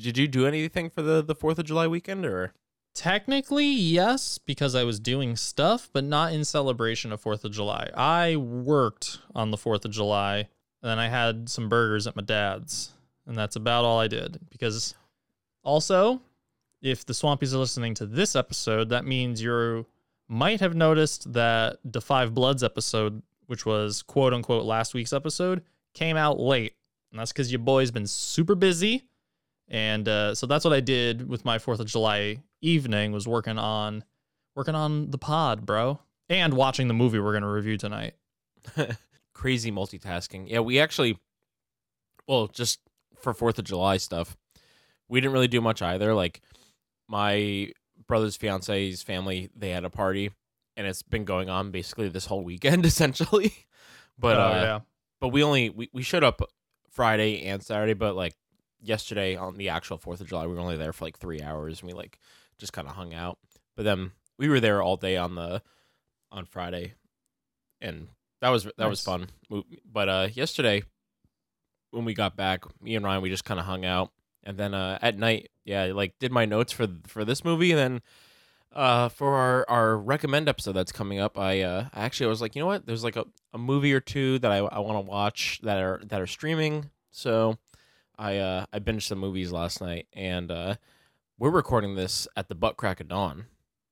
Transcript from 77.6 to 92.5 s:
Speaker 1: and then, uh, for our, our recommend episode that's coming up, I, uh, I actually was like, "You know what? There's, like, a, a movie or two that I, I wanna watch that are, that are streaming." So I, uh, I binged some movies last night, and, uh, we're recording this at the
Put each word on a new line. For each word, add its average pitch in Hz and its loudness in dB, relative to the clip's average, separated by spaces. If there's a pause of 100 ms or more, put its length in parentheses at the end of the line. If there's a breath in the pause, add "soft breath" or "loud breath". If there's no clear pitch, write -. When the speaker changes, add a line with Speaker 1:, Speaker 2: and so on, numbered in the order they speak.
Speaker 1:
and 156 4
then, 127 0 (720 soft breath)
uh, 123 4
for 139 0
our, 127 4
our 113 4
recommend 143 0
episode 104 -2
that's 92 -2
coming 98 -4
up, 104 -2
I, 95 0
uh, 92 -2
I 104 -8
actually 123 -2
was 113 -2
like, 113 -6
"You 139 -6
know 170 -2
what? 196 -4
There's, 113 -6
like, 113 -4
a, 113 -4 (280)
a 113 -12
movie 139 2
or 135 4
two 131 0
that 120 4
I, 98 4
I 101 0
wanna 104 -2
watch 101 -2
that 101 0
are, 92 -2
that 104 -4
are 90 -4
streaming." 151 -4 (220)
So 113 2 (600 soft breath)
I, 101 -2
uh, 95 -2
I 104 -6
binged 107 -4
some 98 -6
movies 92 -4
last 85 -4
night, 85 -8
and, 90 -4
uh, 90 -6 (640 soft breath)
we're 131 0
recording 113 0
this 92 -4
at 98 -6
the 90 -10